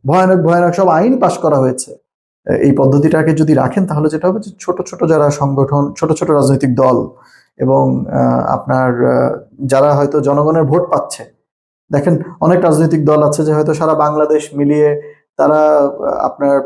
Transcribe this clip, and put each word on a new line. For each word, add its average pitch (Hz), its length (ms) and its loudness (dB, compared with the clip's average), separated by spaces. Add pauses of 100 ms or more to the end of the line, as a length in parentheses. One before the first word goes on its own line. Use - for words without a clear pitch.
ভয়ানক 185 300 4
ভয়ানক 175 380 2
সব 190 120 2
আইন 190 320 2
পাস - 180 0
করা 147 200 0
হয়েছে। 127 380 -2 (540)
এ-, - 40 0
এই 139 240 2
পদ্ধতিটাকে 151 560 2
যদি 151 200 0
রাখেন 131 320 0
তাহলে 151 240 -2
যেটা 156 180 -2
হবে 208 120 -2
যে 202 200 -14
ছোট 180 220 -6
ছোট 175 220 -6
যারা 156 260 2
সংগঠন, 143 680 -2
ছোট 160 140 -2
ছোট 156 200 -2
রাজনৈতিক 131 440 2
দল 127 320 0 (500)
এবং, 131 500 0
আহ, 123 380 0
আপনার, 127 600 -2
আহ, 127 340 0 (260)
যারা 139 300 2
হয়তো 143 260 0
জনগণের 147 420 0
ভোট 170 260 0
পাচ্ছে, - 360 -6 (680)
দেখেন 147 320 0 (180)
অনেক 175 180 2
রাজনৈতিক 156 460 2
দল 151 180 2
আছে 147 220 0
যে 156 80 0
হয়তো 151 200 0
সারা 156 200 -2
বাংলাদেশ 151 600 0
মিলিয়ে 147 480 0 (360)
তারা, 151 400 2
আহ, 143 260 -2
আপনার 139 640 -2